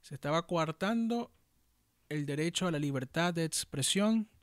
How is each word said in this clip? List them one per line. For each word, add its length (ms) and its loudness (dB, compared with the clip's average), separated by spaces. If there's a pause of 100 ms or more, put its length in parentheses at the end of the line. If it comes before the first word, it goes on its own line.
Se 140 -16
estaba 300 -2
coartando 840 -2 (760)
el 160 -2
derecho 420 -2
a 40 2
la 60 0
libertad 560 0
de 120 0
expresión 800 2 (160)